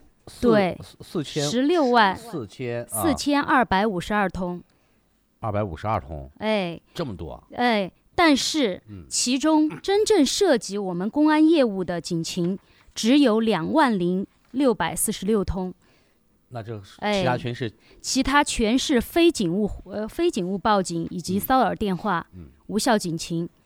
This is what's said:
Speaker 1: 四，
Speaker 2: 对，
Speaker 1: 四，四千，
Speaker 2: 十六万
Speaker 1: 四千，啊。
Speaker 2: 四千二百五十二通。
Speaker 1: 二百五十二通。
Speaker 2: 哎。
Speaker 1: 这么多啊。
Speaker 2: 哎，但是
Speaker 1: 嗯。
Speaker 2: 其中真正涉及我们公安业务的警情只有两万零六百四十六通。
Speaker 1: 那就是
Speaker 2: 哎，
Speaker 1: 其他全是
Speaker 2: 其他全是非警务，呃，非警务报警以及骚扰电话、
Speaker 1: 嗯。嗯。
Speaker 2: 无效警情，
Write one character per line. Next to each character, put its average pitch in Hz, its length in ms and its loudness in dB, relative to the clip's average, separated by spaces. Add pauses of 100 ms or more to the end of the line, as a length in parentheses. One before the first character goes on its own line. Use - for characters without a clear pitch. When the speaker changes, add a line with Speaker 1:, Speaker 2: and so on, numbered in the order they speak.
(260)
Speaker 1:
四， - 220 -2
Speaker 2:
对， 202 340 4
Speaker 1:
四， - 220 -20
四 - 200 -6
千， 147 240 -2
Speaker 2:
十 233 160 0
六 311 240 2
万 214 280 4
Speaker 1:
四 156 320 -10
千， 120 380 -8
啊。 - 180 -4
Speaker 2:
四 302 100 2
千 285 260 0
二 277 240 2
百 190 220 2
五 190 140 -2
十 214 140 -6
二 208 140 2
通。 175 360 -6 (760)
Speaker 1:
二 110 120 -4
百 104 100 -2
五 90 160 -6
十 - 80 -12
二 107 140 -2
通。 71 400 -12
Speaker 2:
哎。 202 400 -4 (160)
Speaker 1:
这 170 100 -6
么 104 100 -8
多 85 180 -12
啊。 - 100 -18 (100)
Speaker 2:
哎， 220 380 -2 (240)
但 330 200 4
是 240 520 -2
Speaker 1:
嗯。 95 200 -16
Speaker 2:
其 - 300 -2
中 311 320 4 (120)
真 403 220 0
正 381 220 4
涉 247 320 2
及 196 220 -6
我 185 140 -6
们 180 140 -4
公 294 200 2
安 311 200 6
业 320 160 6
务 190 200 -2
的 170 180 -4
警 165 220 -4
情 180 340 -2 (380)
只 254 240 4
有 226 220 4
两 190 300 0
万 247 280 2
零 185 260 0 (260)
六 254 220 2
百 165 220 -2
四 - 160 -2
十 190 160 -6
六 202 180 0
通。 185 260 -4 (840)
Speaker 1:
那 117 80 -10
就 107 220 -10
是 - 160 -20
Speaker 2:
哎， 202 200 0
Speaker 1:
其 180 60 0
他 123 120 2
全 120 160 -6
是 120 200 -6 (260)
Speaker 2:
其 - 240 -2
他 285 200 2
全 233 340 0
是 254 240 2
非 339 280 4
警 180 220 0
务， 202 180 0 (160)
呃， 208 220 -8
非 349 220 -2
警 180 180 -2
务 196 80 -2
报 202 260 2
警 170 280 -4
以 175 100 -8
及 185 200 -4
骚 262 200 2
扰 185 140 2
电 190 240 -2
话、 175 360 -4
Speaker 1:
嗯。 90 100 -18
嗯。 67 60 -18 (180)
Speaker 2:
无 190 100 -4
效 226 180 2
警 170 220 -2
情， 165 320 -6 (160)